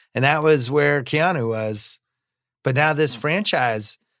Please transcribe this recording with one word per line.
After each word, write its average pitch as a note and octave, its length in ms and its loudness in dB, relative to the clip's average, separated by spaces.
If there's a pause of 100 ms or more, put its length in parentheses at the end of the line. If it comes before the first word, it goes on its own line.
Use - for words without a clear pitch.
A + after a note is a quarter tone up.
(140)
And B2 100 0
that D3+ 180 2
was C#3+ 280 4
where C#3+ 320 2
Keanu D3+ 460 0
was. A2 520 -4 (640)
But C3+ 120 0
now D3+ 180 4
this D3+ 200 0
franchise B2 840 -2 (220)